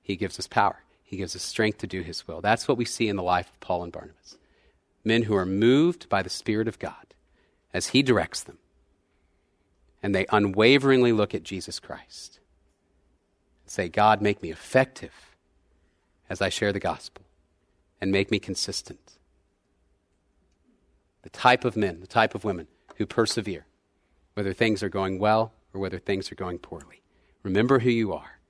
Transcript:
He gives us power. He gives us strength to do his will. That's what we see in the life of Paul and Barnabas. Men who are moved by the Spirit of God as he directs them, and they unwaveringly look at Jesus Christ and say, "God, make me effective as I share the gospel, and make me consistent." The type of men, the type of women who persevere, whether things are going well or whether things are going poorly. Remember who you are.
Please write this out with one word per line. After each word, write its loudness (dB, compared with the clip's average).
He -6
gives -6
us -8
power. 0
He -12
gives -6
us -10
strength -2
to -8
do -6
his -12
will. -10
That's 2
what 2
we -2
see -2
in -2
the -4
life 0
of -20
Paul -4
and -12
Barnabas. -18
Men 2
who 0
are 2
moved 4
by 2
the -8
Spirit -2
of -8
God -12
as -2
he 4
directs 0
them, -20
and 0
they 0
unwaveringly 6
look 0
at -6
Jesus -10
Christ -18
and -20
say, -4
"God, 4
make 0
me -8
effective -4
as -6
I 2
share 0
the -4
gospel, -8
and -2
make 2
me 0
consistent." -10
The -20
type 2
of -2
men, -2
the -20
type 2
of -8
women -6
who -2
persevere, -4
whether -4
things 0
are -4
going -2
well 2
or -10
whether -6
things -4
are -16
going -8
poorly. -18
Remember 4
who 2
you 0
are. -12